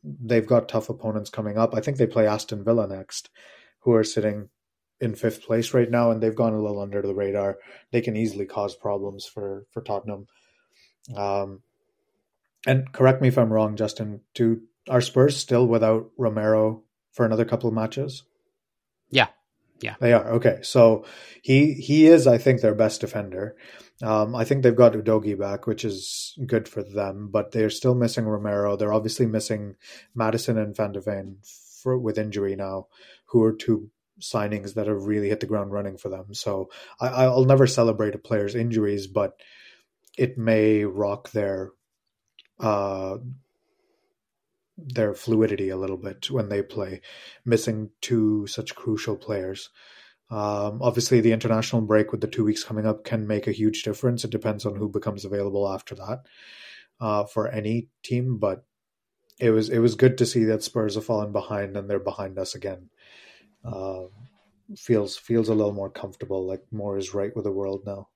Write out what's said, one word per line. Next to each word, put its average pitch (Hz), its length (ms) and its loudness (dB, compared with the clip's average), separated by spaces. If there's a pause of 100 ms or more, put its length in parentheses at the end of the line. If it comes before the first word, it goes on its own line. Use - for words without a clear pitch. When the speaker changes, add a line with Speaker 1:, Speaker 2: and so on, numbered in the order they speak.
Speaker 1:
they've 120 440 -2
got 120 220 2
tough 113 200 -4
opponents 107 400 -6
coming 104 280 -6
up. 117 180 2
I 110 60 0
think 139 160 -4
they 120 100 4
play 110 200 2
Aston 104 360 -4
Villa 110 240 0
next, 95 420 -12 (500)
who 123 140 2
are 110 100 6
sitting 104 460 -2 (500)
in 110 160 -2
fifth - 280 -4
place 113 300 -2
right 120 160 4
now, 120 220 4
and 110 100 -2
they've 110 140 0
gone 113 180 2
a 107 80 -2
little 104 200 -4
under 101 200 -4
the 98 140 -4
radar. 98 420 -2 (340)
They 120 100 2
can 107 140 -4
easily 104 300 -2
cause 101 300 -6
problems 101 500 -6
for, 101 460 -10
for 113 100 -10
Tottenham. 104 460 -8 (880)
Um, 98 460 -4 (1040)
and 131 240 2
correct 131 300 6
me 127 80 6
if 127 80 2
I'm 113 160 4
wrong, 107 220 0
Justin, 107 460 -6 (120)
do, 113 280 0 (280)
are 127 120 4
Spurs 127 360 4
still 123 280 4
without 113 520 2
Romero 110 680 2 (300)
for 120 120 2
another 113 200 2
couple 117 240 -2
of 110 60 -2
matches? 131 480 -6 (840)
Speaker 2:
Yeah. 131 180 4 (540)
Yeah. 107 200 -8
Speaker 1:
They 120 100 4
are. 117 220 4
Okay. 113 280 2
So 113 440 6 (360)
he, 143 320 6
he 151 320 6
is, 160 220 10
I 120 100 8
think, 127 220 4
their 107 160 2
best 110 240 0
defender. 101 560 -8 (460)
Um, 110 340 0
I 117 100 0
think 135 180 0
they've 120 120 6
got 120 180 10
Udogie 107 440 0
back, 98 300 -6
which 110 160 -6
is - 640 -10
good 110 240 -2
for 107 140 -8
them, 98 480 -8
but 104 200 -2
they're 107 180 0
still 123 260 0
missing 120 300 0
Romero. 104 500 -2
They're 104 180 -2
obviously 110 320 0
missing 107 500 -4 (400)
Maddison 113 420 0
and 104 180 -4
Van 101 180 -2
de 98 80 -6
Ven 98 360 -8 (440)
for, 127 160 0
with 110 200 -2
injury 101 380 -2
now, 95 320 -8 (380)
who 117 180 4
are 110 80 4
two 110 380 -2 (320)
signings 104 540 -6
that 104 120 -4
have 101 180 -4
really 104 240 -2
hit 104 120 -2
the 95 60 -6
ground 101 240 -4
running 98 260 -8
for 101 120 -10
them. 95 240 -12
So 98 360 -6 (300)
I, 123 80 -2 (180)
I'll 127 200 4
never 135 220 8
celebrate 107 480 2
a - 40 -12
player's 104 360 -4
injuries, 107 520 0
but 98 320 -2 (800)
it 127 200 0
may 110 480 4
rock 101 460 -4
their, 98 400 -4 (880)
uh, 98 580 -2 (1600)
their 120 360 -2
fluidity 107 560 0
a 92 80 -6
little 95 200 -6
bit 98 340 -10
when 113 160 -2
they 101 140 -2
play, 95 400 -10 (420)
missing 110 460 -2 (100)
two 107 480 0
such - 280 -10
crucial 107 420 -6
players. 95 520 -8 (640)
Um, 104 500 -4
obviously, 120 400 2
the 113 100 4
international 113 500 0
break 107 300 2
with 104 100 -4
the 110 60 -2
two - 160 -4
weeks 107 200 0
coming 107 220 -6
up 107 180 -2
can 110 220 -4
make 104 220 -2
a 107 40 -2
huge 107 300 0
difference. 120 420 -2
It 113 60 -8
depends 107 360 -4
on 104 100 -4
who 104 120 -6
becomes 101 380 -6
available 101 420 -4
after 95 280 -8
that, 104 240 -10 (800)
uh, 104 260 0
for 107 220 -4
any 110 400 -4 (160)
team. 123 340 -4
But 98 260 -4 (760)
it 120 100 4
was, 110 200 2
it 120 100 0
was 117 160 4
good 131 240 4
to 120 60 4
see 117 200 0
that 110 180 0
Spurs 107 320 -4
have 107 100 -6
fallen 104 260 -4
behind 101 440 -6
and 98 140 -8
they're 101 100 -2
behind 98 380 -8
us 95 160 -6
again. 92 360 -12 (760)
Um, 95 440 -10 (680)
feels, 107 400 -2
feels 113 320 0
a 110 60 2
little 104 180 0
more 98 160 -8
comfortable, 95 560 -8
like 95 160 -8 (100)
more 101 260 -6
is 95 160 -8
right 101 220 -4
with 104 100 -6
the 101 60 -2
world 98 340 -4
now. 98 300 -12